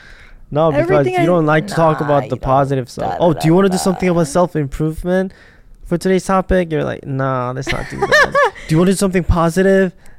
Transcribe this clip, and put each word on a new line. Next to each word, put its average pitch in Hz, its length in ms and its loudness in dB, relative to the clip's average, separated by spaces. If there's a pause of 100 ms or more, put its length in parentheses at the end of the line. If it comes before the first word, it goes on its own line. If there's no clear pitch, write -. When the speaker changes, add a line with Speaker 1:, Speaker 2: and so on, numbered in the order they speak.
(520)
Speaker 1:
No, 156 200 2
because 147 180 0
Speaker 2:
Everything 143 260 2
Speaker 1:
you - 40 2
Speaker 2:
I 156 60 2
Speaker 1:
don't 165 220 2
like 156 200 2
to - 60 -10
talk 156 260 2
Speaker 2:
Nah, 151 60 -4
Speaker 1:
about 143 200 2
Speaker 2:
you 110 40 -14
Speaker 1:
the 127 60 -4
Speaker 2:
don't. - 80 -10
Speaker 1:
positive 135 460 0
stuff. - 280 -6
Speaker 2:
Da, 160 80 0
Speaker 1:
Oh, 180 80 4
Speaker 2:
da, - 60 -4
Speaker 1:
do 156 80 0
you 160 40 4
Speaker 2:
da, 165 40 4
Speaker 1:
wanna 196 140 4
Speaker 2:
da. 180 40 0
Speaker 1:
do 190 60 -2
something 185 280 -2
about 170 200 2
self-improvement 175 1080 -2 (500)
for 175 140 -4
today's 190 280 0
topic? 185 460 0
You're 147 120 -2
like, 131 220 -8
"Nah, 131 500 -4
let's 135 160 -8
not - 180 -6
do 139 100 -10
that." 539 580 2
Speaker 2:
<laughs> - 100 -18
Speaker 1:
Do 160 60 0
you 156 60 4
wanna 185 120 4
do 185 40 0
something 185 280 0
positive? 180 720 2 (260)